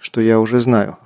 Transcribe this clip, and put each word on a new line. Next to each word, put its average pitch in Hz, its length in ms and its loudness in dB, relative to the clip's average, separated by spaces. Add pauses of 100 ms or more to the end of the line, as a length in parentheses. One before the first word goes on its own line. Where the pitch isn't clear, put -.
что - 200 -8
я 113 200 2
уже 113 200 0
знаю, 117 460 -2